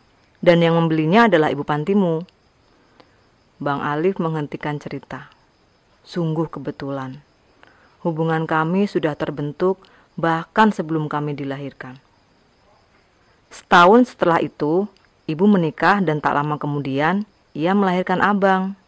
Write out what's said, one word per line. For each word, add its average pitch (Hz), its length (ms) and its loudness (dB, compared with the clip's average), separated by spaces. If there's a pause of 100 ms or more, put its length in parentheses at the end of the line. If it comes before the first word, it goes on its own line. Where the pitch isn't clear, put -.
(380)
dan 170 240 6
yang 165 160 4
membelinya 165 480 4
adalah 160 240 4
Ibu 143 160 -4
Pantimu. 165 560 0 (1400)
Bang 143 240 -4
Alif 160 400 -2
menghentikan 151 560 -4
cerita. 139 480 -14 (800)
"Sungguh 160 400 -4
kebetulan. 139 720 -10 (880)
Hubungan 160 400 -2
kami 165 400 0
sudah 160 320 -4
terbentuk 147 640 -4 (320)
bahkan 165 560 0
sebelum 156 400 -4
kami 147 240 -4
dilahirkan." 135 640 -12 (1500)
Setahun 226 640 4
setelah 170 240 0
itu, 156 480 -2 (400)
Ibu 160 240 -2
menikah 175 480 2
dan 156 240 -2
tak 139 160 0
lama 151 160 -2
kemudian, 147 720 -2 (320)
ia 170 160 0
melahirkan 185 480 0
Abang. 190 640 0